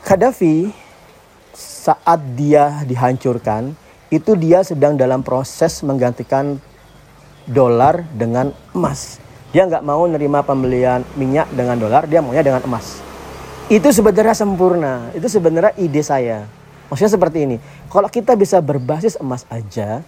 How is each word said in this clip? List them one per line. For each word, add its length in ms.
Gaddafi 640
saat 640
dia 480
dihancurkan, 880
itu 240
dia 240
sedang 400
dalam 240
proses 560
menggantikan 800
dolar 640
dengan 400
emas. 400
Dia 80
nggak 160
mau 240
nerima 400
pembelian 560
minyak 400
dengan 240
dolar, 240
dia 160
maunya 240
dengan 240
emas. 320
Itu 240
sebenarnya 400
sempurna, 800
itu 80
sebenarnya 560
ide 240
saya. 400
Maksudnya 320
seperti 220
ini, 80
kalau 240
kita 240
bisa 240
berbasis 560
emas 320
aja 600